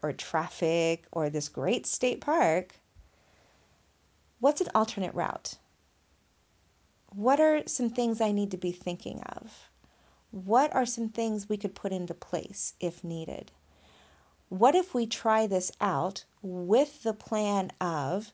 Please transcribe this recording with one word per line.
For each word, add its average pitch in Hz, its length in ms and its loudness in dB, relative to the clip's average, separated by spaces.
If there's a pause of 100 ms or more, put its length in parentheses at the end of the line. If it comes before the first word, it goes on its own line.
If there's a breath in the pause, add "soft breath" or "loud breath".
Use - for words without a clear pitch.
or 151 100 -2
traffic 165 1000 0
or 156 200 -2
this 151 180 -4
great 165 380 -2
state - 340 -2
park, 185 540 2 (1600 soft breath)
what's 294 220 2
an 330 140 0
alternate - 400 0
route? - 420 -6 (1500)
What 226 300 2
are 311 260 6
some 240 240 -2
things 233 320 0
I 214 100 2
need 202 200 0
to 196 60 -4
be 180 140 -2
thinking - 520 -8
of? - 460 -16 (600 soft breath)
What 214 460 2
are 254 100 4
some 233 240 -6
things 214 400 -4
we 214 80 0
could 202 160 -4
put - 180 -6
into 180 220 -4
place - 680 -8
if 170 240 -4
needed? 165 480 -8 (1000 soft breath)
What 220 260 6
if 359 180 2
we 240 140 2
try 220 400 2
this 185 240 0 (100)
out 185 420 0 (200)
with 190 580 2
the 226 120 -2
plan 202 580 -2 (100)
of, 170 520 -2